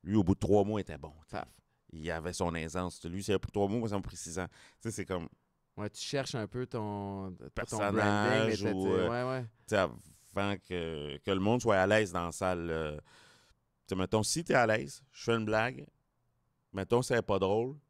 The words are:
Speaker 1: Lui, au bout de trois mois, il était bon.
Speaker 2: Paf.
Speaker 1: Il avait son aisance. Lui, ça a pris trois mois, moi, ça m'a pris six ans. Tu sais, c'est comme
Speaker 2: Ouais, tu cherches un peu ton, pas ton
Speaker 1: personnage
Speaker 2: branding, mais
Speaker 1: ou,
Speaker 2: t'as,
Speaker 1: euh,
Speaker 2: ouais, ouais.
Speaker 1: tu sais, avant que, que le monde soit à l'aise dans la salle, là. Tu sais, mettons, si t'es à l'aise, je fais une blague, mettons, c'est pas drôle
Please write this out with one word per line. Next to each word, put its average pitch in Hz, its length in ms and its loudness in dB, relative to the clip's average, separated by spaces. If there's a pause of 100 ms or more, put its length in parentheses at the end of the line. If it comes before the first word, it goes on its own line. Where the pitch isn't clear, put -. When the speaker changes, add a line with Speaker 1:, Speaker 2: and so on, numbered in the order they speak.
Speaker 1:
Lui, 98 140 0
au 101 80 6
bout 95 100 6
de - 60 0
trois 98 240 6
mois, 104 160 -2
il - 20 -6
était 78 160 -10
bon. 76 140 -14 (180)
Speaker 2:
Paf. - 160 -10 (460)
Speaker 1:
Il 80 180 -8
avait 82 220 -4
son 87 240 -2
aisance. 82 480 -6
Lui, 90 180 -6
ça 98 120 0
a 92 40 4
pris - 140 -6
trois 101 160 0
mois, 110 100 0
moi, 113 100 -2
ça 101 80 -4
m'a 95 60 -4
pris - 140 -12
six 87 220 -10
ans. 90 100 -4
Tu - 400 -14
sais, - 20 -4
c'est 104 160 -8
comme 90 220 -4 (480)
Speaker 2:
Ouais, 104 140 -6
tu - 100 -16
cherches 139 340 -4
un 107 140 -4
peu 123 180 -6
ton, 101 680 -6 (220)
pas - 120 -6
ton 110 120 -6
Speaker 1:
personnage 104 840 2
Speaker 2:
branding, - 20 -4
mais 98 80 0
Speaker 1:
ou, 95 140 0
Speaker 2:
t'as, 95 60 2
Speaker 1:
euh, 92 180 2
Speaker 2:
ouais, 123 200 -2
ouais. 131 120 -4
Speaker 1:
tu - 320 -8
sais, - 20 4 (580)
avant 101 220 0 (120)
que, 80 500 -4
que - 120 -4
le 95 100 4
monde 113 220 4
soit 110 140 6
à 95 100 6
l'aise 107 260 4
dans 87 140 -2
la 82 60 -4
salle, 92 340 0
là. 80 300 -2
Tu - 1000 -14
sais, - 20 -
mettons, 92 280 2
si 165 180 -2
t'es - 120 0
à 123 120 6
l'aise, 120 360 0 (100)
je - 120 -18
fais 117 120 4
une 113 80 -2
blague, 117 420 -2 (840)
mettons, 107 300 2
c'est 120 200 2
pas 98 160 2
drôle 110 380 0 (120)